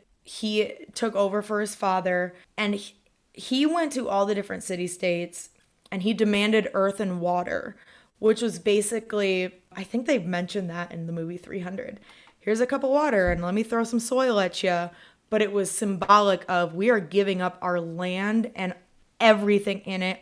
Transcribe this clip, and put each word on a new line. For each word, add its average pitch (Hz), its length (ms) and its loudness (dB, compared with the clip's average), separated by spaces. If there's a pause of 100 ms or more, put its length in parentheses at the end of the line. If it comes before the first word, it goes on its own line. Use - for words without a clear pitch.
(240)
he 214 480 -2 (240)
took 226 180 -2
over 202 280 2
for 208 180 -2
his 208 160 -4
father, 180 580 0 (220)
and 208 180 0
he, - 220 -10 (360)
he 262 340 0
went 320 260 0
to 254 160 -4
all 196 180 2
the 208 80 0
different 196 300 -6
city-states, 175 840 -4 (420)
and 190 100 -4
he 214 100 2
demanded 208 640 2
earth 196 240 0
and 185 220 -2
water, 175 560 -2 (420)
which 220 240 4
was 208 160 -2
basically, 208 960 0 (220)
I 190 80 -10
think 233 220 -4
they've 240 200 2
mentioned 180 440 -4
that 175 200 -8
in 170 160 -8
the 165 60 -6
movie 170 240 -6
three - 240 -10
hundred. 196 400 -10 (380)
"Here's 220 220 0
a 247 60 2
cup 269 180 -2
of 262 60 2
water, 254 420 4
and 170 100 -2
let 180 120 -2
me 214 100 2
throw 233 180 -2
some 233 160 -2
soil 254 400 2
at 185 240 -2
ya." 175 280 0 (400)
But 214 120 4
it 202 80 0
was 196 180 0
symbolic 196 800 4
of, 175 260 0
"We 196 160 2
are 226 100 4
giving 185 420 0
up 180 180 -4
our 180 200 -2
land 185 720 -2
and 185 180 -4 (480)
everything 202 600 4
in 190 200 -6
it, 185 220 -2